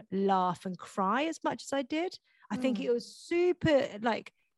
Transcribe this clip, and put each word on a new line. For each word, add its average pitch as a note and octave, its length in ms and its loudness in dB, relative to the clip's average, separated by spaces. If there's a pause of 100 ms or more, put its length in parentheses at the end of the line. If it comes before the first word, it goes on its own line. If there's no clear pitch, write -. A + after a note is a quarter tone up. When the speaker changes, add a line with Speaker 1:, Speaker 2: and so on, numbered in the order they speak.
(120)
Speaker 1:
laugh F#3+ 540 2
and F#3 100 -6
cry G#3 480 0
as D#4+ 180 -6
much C#4+ 220 -4
as - 80 -6
I C#4 100 0
did. D#4+ 360 -4 (320)
I G#3 60 -4
think B3+ 220 0
Speaker 2:
Hmm. C4+ 60 -4
Speaker 1:
it B3 80 2
was A#3+ 220 0
super, E4+ 760 2 (140)
like, A3+ 300 -2 (260)